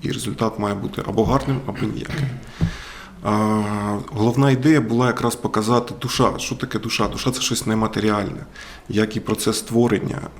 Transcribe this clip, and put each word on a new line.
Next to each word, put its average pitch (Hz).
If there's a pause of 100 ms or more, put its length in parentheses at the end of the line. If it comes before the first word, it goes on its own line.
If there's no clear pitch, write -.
і -
результат -
має 101
бути 98
або 104
гарним, 135
або 104
ніяким. - (960)
А, 104 (140)
головна 120
ідея 135
була 117
якраз 117
показати 110
душа. 120
Що -
таке 117
душа? 110
Душа — 101
це 127
щось -
нематеріальне, 107 (440)
як 107
і 113
процес 107
створення, 117 (180)